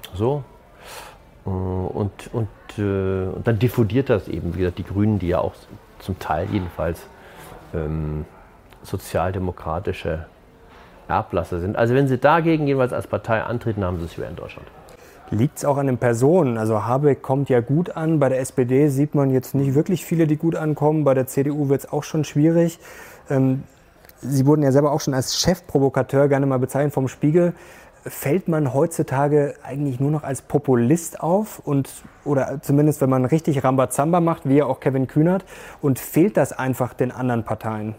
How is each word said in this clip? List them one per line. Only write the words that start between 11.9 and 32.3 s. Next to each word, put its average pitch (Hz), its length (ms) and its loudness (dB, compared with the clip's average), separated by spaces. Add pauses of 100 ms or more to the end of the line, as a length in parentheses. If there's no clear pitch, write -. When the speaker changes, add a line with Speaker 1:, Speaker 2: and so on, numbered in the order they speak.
Speaker 1:
wenn 139 120 4
sie 127 120 0
dagegen 156 480 2
jeweils 135 260 0
als - 140 -6
Partei 107 340 -2
antreten, 113 420 -4
haben 90 140 -2
sie 85 80 -6
es - 80 -12
schwer - 160 -10
in - 60 -12
Deutschland. - 320 -14 (640)
Speaker 2:
Liegt's 110 340 -2
auch 143 120 2
an 139 100 0
den 127 100 0
Personen? 127 600 2
Also 110 260 0
Habeck 135 380 2
kommt 135 260 0
ja 123 120 4
gut 151 360 -2
an, 160 220 0
bei 135 100 4
der 131 100 0
S 135 120 -6
P 127 140 2
D 135 240 4
sieht 143 260 0
man 139 160 4
jetzt 131 240 0
nicht 135 180 2
wirklich 165 320 0
viele, 165 220 2
die 151 100 2
gut 165 180 0
ankommen, 156 480 0
bei 139 120 4
der 131 100 2
C - 160 0
D 135 80 0
U 143 200 0
wird's 139 220 0
auch 147 120 -2
schon 156 200 -2
schwierig. 165 540 2 (540)
Ähm, 135 320 2 (580)
Sie 131 260 0
wurden 151 160 4
ja 135 80 4
selber 143 200 4
auch 151 100 -2
schon 143 120 -2
als - 260 -2
Chefprovokateur 139 920 2
gerne 139 180 2
mal 131 100 0
bezeichnet 135 360 -2
vom 135 140 0
Spiegel. 170 460 2 (520)
Fällt 151 420 -4
man 151 260 0
heutzutage 143 880 0
eigentlich 139 380 -4
nur 139 100 2
noch 151 140 -2
als 135 180 -6
Populist 135 800 0
auf 185 380 -2
und, 139 300 -2 (340)
oder 135 380 -2